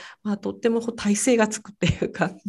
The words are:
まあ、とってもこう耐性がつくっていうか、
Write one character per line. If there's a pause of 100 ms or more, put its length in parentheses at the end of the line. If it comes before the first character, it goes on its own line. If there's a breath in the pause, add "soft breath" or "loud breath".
(220 loud breath)
ま
あ、
と
っ
て
も
こ
う
耐
性
が
つ
く
っ
て
い
う
か、 (180)